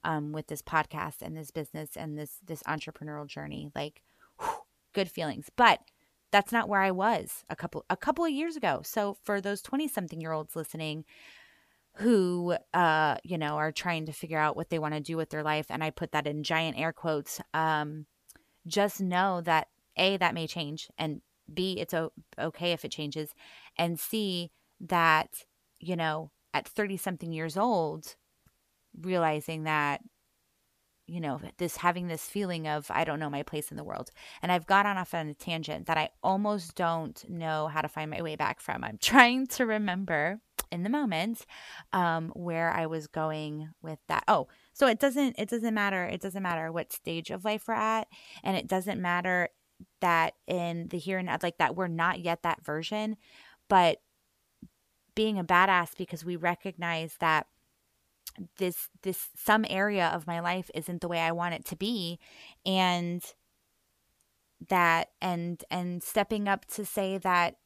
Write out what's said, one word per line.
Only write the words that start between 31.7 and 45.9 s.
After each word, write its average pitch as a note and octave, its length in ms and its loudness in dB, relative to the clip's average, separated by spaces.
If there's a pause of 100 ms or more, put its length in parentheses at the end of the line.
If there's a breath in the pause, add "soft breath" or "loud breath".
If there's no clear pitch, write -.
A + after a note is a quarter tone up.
having F3 320 0
this D#3+ 180 -8
feeling F3 400 -4
of, D3+ 240 -4
"I E3 140 2
don't D3+ 140 -2
know D#3 100 -4
my C#3+ 140 -4
place - 280 -6
in D3 60 -12
the D3 80 -10
world." - 260 -8 (300 loud breath)
And F3 100 0
I've E3+ 160 0
gone G3 180 6
on G3+ 120 0
off F#3 160 -6
on D#3+ 160 -4
a D3 40 -8
tangent D#3 540 -6
that D#3+ 100 2
I D#3 120 0 (120)
almost G3 540 0
don't E3 540 -2
know D#3+ 380 -2
how D#3 140 -2
to D#3+ 60 -2
find D#3 240 -6
my D#3+ 100 -6
way D#3 140 -4
back - 240 -2
from. - 240 -6
I'm - 140 -6
<laughs> - 40 -6
trying B3+ 460 6
to - 180 0
remember F#3+ 760 0 (280)
in F3 140 -4
the G3+ 60 -2
moment, A3+ 560 0 (480 loud breath)
um, E3 420 2
where E3 360 0
I D#3+ 160 2
was D#3 200 -4
going D#3 600 -4 (120)
with D#3+ 180 -10 (100)
that. D#3+ 180 2
Oh, - 220 4 (240 soft breath)
so - 140 4
it A3+ 120 4
doesn't, C#4 400 2
it G#3 80 0
doesn't A3+ 260 0
matter. G3 300 0